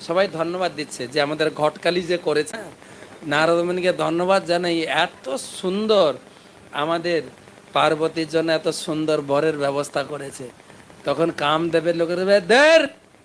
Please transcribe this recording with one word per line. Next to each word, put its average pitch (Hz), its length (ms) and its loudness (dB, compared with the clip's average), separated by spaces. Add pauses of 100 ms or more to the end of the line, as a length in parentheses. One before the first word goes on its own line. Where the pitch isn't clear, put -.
সবাই 185 260 2
ধন্যবাদ 170 440 -2
দিচ্ছে 147 320 -10
যে 139 120 -2
আমাদের 151 300 0
ঘটকালি 156 520 0
যে 175 160 -2
করেছে, 151 380 -2 (720)
নারদমণিকে 170 640 2
ধন্যবাদ 175 520 0
জানাই, 170 360 0
এত 156 460 -2 (340)
সুন্দর 190 540 2 (580)
আমাদের 165 500 -2 (500)
পার্বতীর 156 560 0
জন্য 160 240 0
এত 160 160 -2
সুন্দর 156 520 -2
বরের 147 380 0
ব্যবস্থা 139 460 -4
করেছে। 135 460 -12 (540)
তখন 147 260 0
কামদেবের 160 680 0
লোকেরা 175 280 -2
বলে, 202 160 4
"দের, 277 400 6 (440)